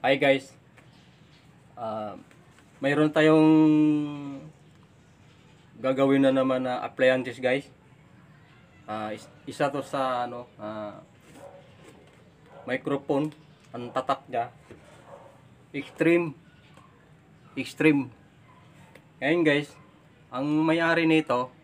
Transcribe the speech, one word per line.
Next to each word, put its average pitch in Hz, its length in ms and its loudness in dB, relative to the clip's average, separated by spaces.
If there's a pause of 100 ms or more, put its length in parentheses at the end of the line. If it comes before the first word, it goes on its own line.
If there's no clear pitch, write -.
Hi 135 160 4
guys. 135 320 0 (1200)
Ah, 107 400 -8 (640)
mayroon 147 320 2
tayong 156 400 6 (2250)
gagawin 135 400 2
na 135 80 4
naman 131 320 0
na 123 160 -4
appliances, 127 640 0
guys. 127 240 -2 (1200)
Ah, 110 240 -8
is-, 110 160 -14 (240)
isa 143 160 -2
to 139 160 -6
sa, 131 480 -4
ano, 120 160 -14 (160)
ah, 104 400 -12 (1700)
microphone. 139 640 -4 (400)
Ang 123 160 -12
tatak 131 400 -4
niya. 120 240 -6 (1200)
Extreme. 165 640 -2 (1200)
Extreme. 143 480 0 (1120)
Ngayon, 165 240 0
guys, 147 320 0 (560)
ang 131 160 -6 (160)
may-ari 165 480 2
nito 127 400 0 (140)